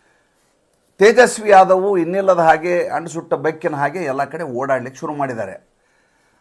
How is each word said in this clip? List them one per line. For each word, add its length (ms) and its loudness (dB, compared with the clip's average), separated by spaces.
ತೇಜಸ್ವಿ 520 4
ಯಾದವ್ 480 4
ಇನ್ನಿಲ್ಲದ 400 0
ಹಾಗೆ 500 0
ಅಂಡು 220 -8
ಸುಟ್ಟ 240 -8
ಬೆಕ್ಕಿನ 420 -6
ಹಾಗೆ 220 -4
ಎಲ್ಲ 260 -4
ಕಡೆ 200 -10
ಓಡಾಡ್ಲಿಕ್ಕೆ 560 -6
ಶುರು 140 -10
ಮಾಡಿದ್ದಾರೆ. 540 -8